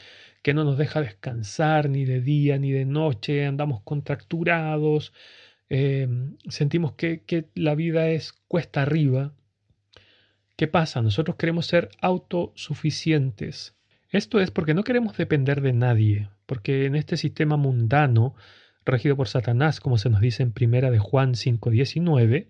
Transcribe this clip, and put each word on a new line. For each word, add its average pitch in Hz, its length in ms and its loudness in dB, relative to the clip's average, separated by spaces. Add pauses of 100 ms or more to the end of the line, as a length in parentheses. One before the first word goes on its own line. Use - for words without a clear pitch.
(420)
que 143 120 0
no 156 100 0
nos 139 140 0
deja 151 220 -2
descansar 143 920 -2
ni 139 160 -2
de 127 160 -2
día 143 360 2
ni 139 140 -2
de 135 120 0
noche, 143 640 -2
andamos 143 380 -4
contracturados, 151 1300 -2 (560)
eh, 135 380 0 (420)
sentimos 156 440 -2
que, 165 280 -6
que 165 320 -4
la 156 220 0
vida 160 340 0
es 160 240 -4 (140)
cuesta - 340 -2
arriba. 139 520 0 (1200)
¿Qué 156 100 0
pasa? 156 340 0
Nosotros 117 360 0
queremos 170 300 -2
ser 170 220 0 (120)
autosuficientes. 156 1700 -4 (340)
Esto 208 320 0
es 185 100 -2
porque 156 220 0
no 190 100 0
queremos 240 320 -2
depender 143 460 0
de 131 120 0
nadie, 110 560 2 (160)
porque 135 400 -2
en 139 100 -2
este 151 200 -2
sistema 151 420 0
mundano, 127 800 2 (480)
regido 135 320 2
por 135 120 -2
Satanás, 127 520 0
como 123 180 0
se 107 120 0
nos 107 100 4
dice 120 240 2
en 120 80 0
Primera 127 400 2
de 113 80 4
Juan 131 360 2
cinco 117 340 -2
diecinueve, 135 800 2